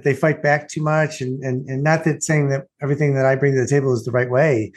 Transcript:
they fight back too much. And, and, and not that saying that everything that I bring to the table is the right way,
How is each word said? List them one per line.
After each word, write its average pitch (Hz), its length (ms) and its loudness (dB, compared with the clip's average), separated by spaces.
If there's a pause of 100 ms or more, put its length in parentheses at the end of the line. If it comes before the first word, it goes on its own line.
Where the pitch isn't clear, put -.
they 143 100 2
fight 151 300 0
back 147 240 0
too - 140 -8
much. 156 400 0
And, 131 200 -6
and, 131 280 -4
and 135 160 -4
not 160 180 2
that 151 180 0
saying 147 280 0
that 139 180 -4 (140)
everything 143 320 0
that 135 120 2
I 135 120 4
bring 139 160 2
to 131 80 2
the 120 40 2
table 135 280 2
is 113 100 -2
the 117 80 -6
right 123 180 0
way, 127 480 2